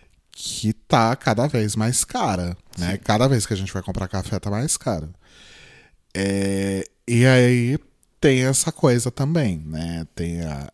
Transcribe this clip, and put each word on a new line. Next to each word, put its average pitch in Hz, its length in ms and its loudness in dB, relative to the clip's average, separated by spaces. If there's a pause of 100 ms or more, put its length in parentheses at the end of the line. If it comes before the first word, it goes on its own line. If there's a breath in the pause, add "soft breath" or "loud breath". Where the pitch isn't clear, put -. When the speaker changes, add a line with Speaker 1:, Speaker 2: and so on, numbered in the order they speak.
(360 soft breath)
Speaker 1:
que - 360 -4
tá 117 420 2
cada 117 320 0
vez 110 300 -2
mais 113 280 0
cara, 95 520 -4 (200)
né? 90 160 -4
Speaker 2:
Sim. 98 120 -4
Speaker 1:
Cada 113 240 4
vez 123 180 2
que 113 80 -4
a - 20 -2
gente 95 160 -6
vai 95 100 -6
comprar 95 260 -4
café, 95 320 -4
tá 101 100 -6
mais 113 260 -2
caro. 80 320 -4 (1040 soft breath)
É... 98 720 -2 (220)
e 120 180 4
aí 127 540 4 (420)
tem 131 240 6
essa 135 280 0
coisa 120 400 2
também, 135 520 0
né? 82 480 -8
Tem 85 300 -4
a, 73 320 -8